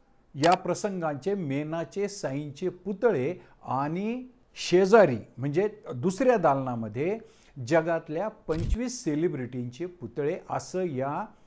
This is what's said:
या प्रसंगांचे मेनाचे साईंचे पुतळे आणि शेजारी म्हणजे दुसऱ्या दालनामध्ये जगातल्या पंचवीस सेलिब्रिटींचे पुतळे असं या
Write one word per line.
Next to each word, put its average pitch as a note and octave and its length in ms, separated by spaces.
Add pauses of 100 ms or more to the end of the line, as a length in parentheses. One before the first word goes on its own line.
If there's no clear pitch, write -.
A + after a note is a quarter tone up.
(340)
या E3 200
प्रसंगांचे F3+ 800
मेनाचे D#3+ 760
साईंचे D3 600
पुतळे F#3 640 (300)
आणि F3+ 600 (300)
शेजारी F#3 600 (220)
म्हणजे D3 300 (260)
दुसऱ्या F#3+ 420
दालनामध्ये C3+ 840 (480)
जगातल्या E3 600
पंचवीस E3+ 760
सेलिब्रिटींचे C#3 800
पुतळे D3+ 500 (140)
असं C#3 320
या D3 420 (220)